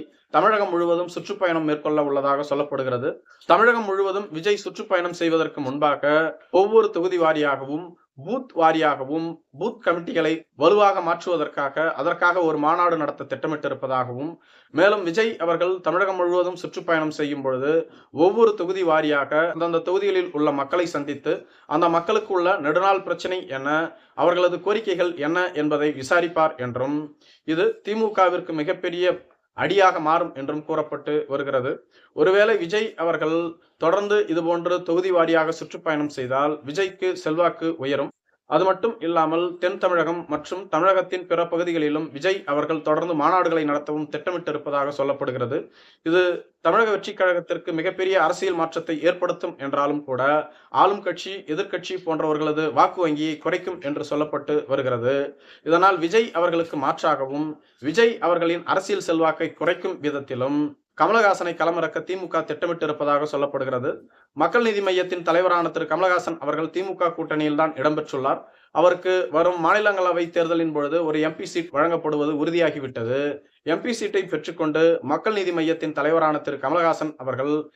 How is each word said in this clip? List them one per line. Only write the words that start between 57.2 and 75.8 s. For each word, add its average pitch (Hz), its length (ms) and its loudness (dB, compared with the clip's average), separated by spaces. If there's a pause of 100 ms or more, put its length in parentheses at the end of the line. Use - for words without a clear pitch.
விஜய் 220 400 2
அவர்களின் 170 460 0
அரசியல் 180 440 -2
செல்வாக்கை 160 440 0
குறைக்கும் 180 460 -2
விதத்திலும் 139 640 -2 (360)
கமலஹாசனை 190 560 4
களமிறக்க 165 500 -2
தி 185 120 -6
மு 185 120 -8
க 165 120 -2
திட்டமிட்டிருப்பதாக 151 920 -2
சொல்லப்படுகிறது. 139 600 -2 (460)
மக்கள் 170 280 2
நீதி 208 160 0
மய்யத்தின் 180 420 0
தலைவரான 175 460 2
திரு 156 160 -4
கமலஹாசன் 175 540 0
அவர்கள் 151 300 -4
தி 175 140 -4
மு 190 120 -6
க 175 140 0
கூட்டணியில்தான் 156 640 0
இடம்பெற்றுள்ளார். 151 640 -2 (340)
அவருக்கு 175 380 4 (180)
வரும் 175 320 2
மாநிலங்களவை 180 640 2
தேர்தலின் 165 460 0
பொழுது 147 300 0
ஒரு 151 140 4
எம் 156 180 0
பி 196 80 -10
சீட் 170 260 -6
வழங்கப்படுவது 151 640 0
உறுதியாகிவிட்டது. 143 880 0 (420)
எம் 160 180 -2
பி 247 120 -2
சீட்டை 202 320 -2
பெற்றுக்கொண்டு 160 580 -2 (180)
மக்கள் 160 380 -2
நீதி 180 140 -2
மய்யத்தின் 160 480 -2